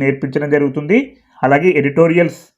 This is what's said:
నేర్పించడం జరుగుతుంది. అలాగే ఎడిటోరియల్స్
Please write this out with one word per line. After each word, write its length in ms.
నేర్పించడం 540
జరుగుతుంది. 420
అలాగే 240
ఎడిటోరియల్స్ 600